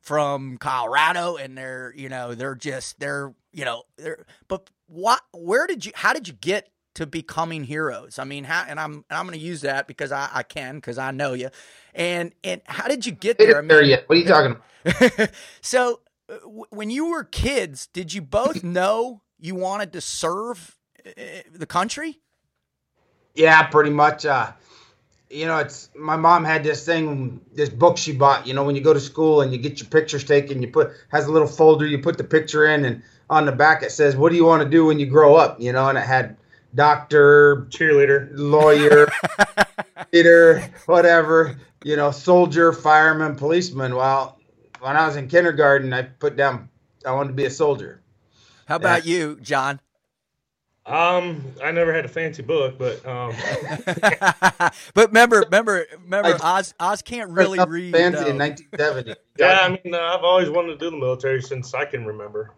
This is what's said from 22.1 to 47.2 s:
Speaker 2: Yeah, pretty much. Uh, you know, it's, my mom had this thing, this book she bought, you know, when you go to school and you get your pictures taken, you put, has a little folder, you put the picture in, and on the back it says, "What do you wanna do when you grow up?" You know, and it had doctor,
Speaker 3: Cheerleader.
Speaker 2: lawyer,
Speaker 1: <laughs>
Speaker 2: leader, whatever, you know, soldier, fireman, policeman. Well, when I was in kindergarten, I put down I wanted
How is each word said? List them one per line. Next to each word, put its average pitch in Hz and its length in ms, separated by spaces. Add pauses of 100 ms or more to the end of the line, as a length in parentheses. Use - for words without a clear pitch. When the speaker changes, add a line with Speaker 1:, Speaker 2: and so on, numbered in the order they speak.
Speaker 2:
Yeah, 160 300
pretty 151 260
much. 147 340
Uh, 135 280 (800)
you 151 160
know, 160 100
it's, - 380
my 156 200
mom 165 280
had 156 200
this 147 220
thing, 151 560 (140)
this 143 140
book 170 280
she 156 160
bought, 135 320
you 131 80
know, 139 100
when 143 120
you 139 80
go 156 100
to 143 60
school 151 420
and 131 100
you 127 60
get 131 220
your 113 100
pictures 156 340
taken, 139 380
you 117 60
put, 151 240 (180)
has 147 160
a 147 60
little 156 160
folder, 156 400
you 147 100
put 160 220
the - 40
picture 156 440
in, 151 180
and 117 160 (300)
on 151 160
the 135 40
back 151 300
it - 100
says, 143 240
"What 147 140
do 170 60
you 165 100
wanna 156 240
do 160 160
when 151 140
you 139 80
grow 147 280
up?" 143 240
You 123 120
know, 131 180
and 131 80
it 110 80
had 131 320 (380)
doctor, 147 920
Speaker 3:
Cheerleader. 139 640
Speaker 2:
lawyer, 147 760 (520)
Speaker 1:
<laughs> - 520
Speaker 2:
leader, 170 560 (160)
whatever, 165 720 (260)
you 151 120
know, 147 160
soldier, 170 600
fireman, 156 640
policeman. 139 580
Well, 135 420 (440)
when 135 160
I 160 100
was 147 80
in 131 140
kindergarten, 139 640
I 127 100
put 143 320
down 131 340 (360)
I 131 80
wanted 139 160